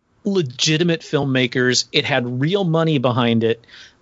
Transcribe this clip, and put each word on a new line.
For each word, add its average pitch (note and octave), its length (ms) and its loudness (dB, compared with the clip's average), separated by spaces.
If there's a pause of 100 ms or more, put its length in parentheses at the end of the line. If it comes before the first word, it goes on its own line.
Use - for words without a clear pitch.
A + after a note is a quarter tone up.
(240)
legitimate E3 800 0
filmmakers. B2+ 880 0
It C#3+ 140 0
had B2 360 -2
real F#3+ 220 0
money D#3+ 360 0
behind A#2 440 2
it, A2+ 220 -2 (360)